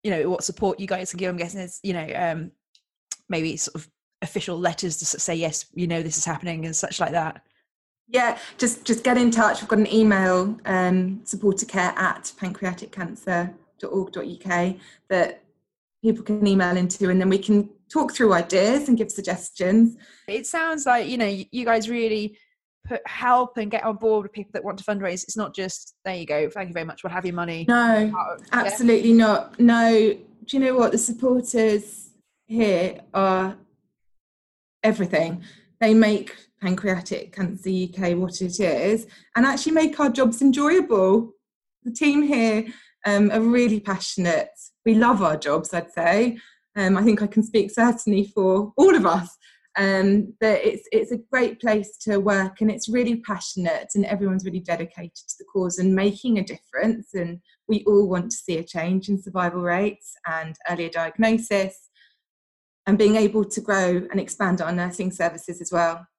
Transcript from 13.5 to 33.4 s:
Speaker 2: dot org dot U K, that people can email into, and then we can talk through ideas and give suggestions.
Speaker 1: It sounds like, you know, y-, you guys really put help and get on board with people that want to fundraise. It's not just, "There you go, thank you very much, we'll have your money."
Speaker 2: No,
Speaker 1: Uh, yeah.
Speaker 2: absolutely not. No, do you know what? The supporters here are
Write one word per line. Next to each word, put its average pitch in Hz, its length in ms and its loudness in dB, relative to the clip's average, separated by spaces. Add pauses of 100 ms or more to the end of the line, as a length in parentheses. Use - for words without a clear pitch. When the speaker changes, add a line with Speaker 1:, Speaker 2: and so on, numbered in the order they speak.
Speaker 2:
dot - 120 -10
org 190 200 -4
dot - 160 -10
U 180 100 -12
K, 185 420 -2 (300)
that 180 340 0 (580)
people 220 220 0
can 208 240 0
email 190 280 2
into, 180 340 0
and 185 120 2
then 190 80 2
we 190 80 2
can 208 320 2 (220)
talk 277 220 -2
through 220 200 4
ideas 196 540 2
and 240 100 4
give 214 140 -4
suggestions. 190 840 0 (300)
Speaker 1:
It 214 200 -8
sounds 320 380 -4
like, 240 220 2
you 247 100 -6
know, 233 80 0
y-, 202 260 -6
you 247 140 -6
guys 226 240 0
really 214 480 -4 (500)
put 240 200 -8
help 247 500 0
and 214 120 -6
get 220 140 -4
on 220 140 -2
board 220 260 2
with 196 80 -12
people 208 220 -14
that 208 100 -6
want 196 160 -8
to - 40 -18
fundraise. 190 400 -4
It's - 140 -10
not 196 160 -6
just, - 500 -10
"There 190 120 -8
you 170 100 -10
go, 151 240 -2
thank 185 200 -10
you 170 40 -14
very 170 120 -6
much, - 180 -12
we'll 175 100 -8
have 185 120 -6
your 175 100 -6
money." 170 320 -6
Speaker 2:
No, 240 80 2
Speaker 1:
Uh, 214 640 0
yeah. - 140 -20
Speaker 2:
absolutely 233 600 4
not. 226 460 4
No, 233 320 6 (540)
do - 120 -4
you - 20 2
know 262 160 2
what? 240 160 4
The - 60 0
supporters 233 1120 0 (380)
here 202 540 0 (120)
are 190 420 0 (1300)